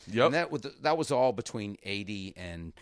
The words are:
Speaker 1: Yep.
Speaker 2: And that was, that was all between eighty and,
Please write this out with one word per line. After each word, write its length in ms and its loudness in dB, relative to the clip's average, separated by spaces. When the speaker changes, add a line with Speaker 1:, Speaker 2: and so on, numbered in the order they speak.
Speaker 1:
Yep. 200 4
Speaker 2:
And 80 4
that 160 0
was, 100 -4
that 160 4
was 140 -2
all 220 4
between 500 -6
eighty 540 -6
and, 440 -10